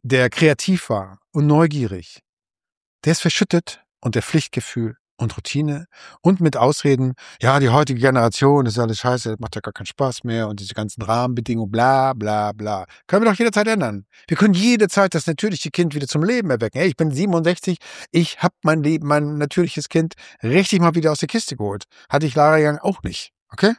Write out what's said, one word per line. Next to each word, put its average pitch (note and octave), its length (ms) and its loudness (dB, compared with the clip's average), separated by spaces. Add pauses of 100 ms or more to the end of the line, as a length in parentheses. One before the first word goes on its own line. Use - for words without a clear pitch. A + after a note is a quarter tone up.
Der B2 280 2
kreativ D#3+ 580 2
war F#2+ 320 -4 (100)
und D3 160 0
neugierig, D3 720 0 (840)
der D#3+ 80 2
ist - 80 0
verschüttet - 640 -2 (160)
unter A#2 220 -2
Pflichtgefühl - 760 -4 (220)
und A2+ 180 -6
Routine D3 500 -6 (340)
und F#3 200 2
mit D#3 160 2
Ausreden, C3 560 2 (280)
ja, C3+ 200 4
die C3 80 4
heutige C3 320 2
Generation, C3 640 4
das G#2+ 100 -2
ist A#2+ 60 -2
alles A2+ 180 -2
scheiße, B2 320 -2
das G#2+ 80 -6
macht A#2 160 -10
ja G#2+ 60 -8
gar G#2 120 -12
keinen - 140 -12
Spaß - 380 -4
mehr A2+ 240 -2
und G#2 100 -8
diese G2 160 -14
ganzen G#2+ 280 -8
Rahmenbedingungen, A#2 680 -2
bla, C3 440 2
bla, G#2 360 -2
bla. G#2 360 -6 (200)
Können G#3 180 2
wir A3+ 60 4
doch F#3 80 -2
jederzeit A3 300 0
ändern. A#2+ 380 -2 (200)
Wir E3 100 -2
können G3+ 180 4
jederzeit G3+ 600 2
das E3 140 -2
natürliche E3 420 -4
Kind D#3+ 240 -2
wieder C#3 140 -6
zum D3+ 160 0
Leben A3 260 0
erwecken. A#2 300 -2
Hey, F#3 80 2
ich C3+ 80 -4
bin D#3 160 0
siebenundsechzig, E3+ 680 0 (320)
ich - 320 0
hab F3 200 0
mein D#3 200 2
Leben, D#3 240 0
mein D3 320 0
natürliches D3+ 500 -2
Kind E3 260 -2 (280)
richtig F3 380 2
mal E3+ 160 4
wieder D#3 160 2
aus C#3+ 80 -4
der D3+ 80 -4
Kiste A3 260 -4
geholt. G#2 300 -6 (240)
Hatte D3+ 180 0
ich B2 80 -4
jahrelang D3+ 440 4
auch - 260 -6
nicht, - 280 -10 (200)
okay? A3 260 2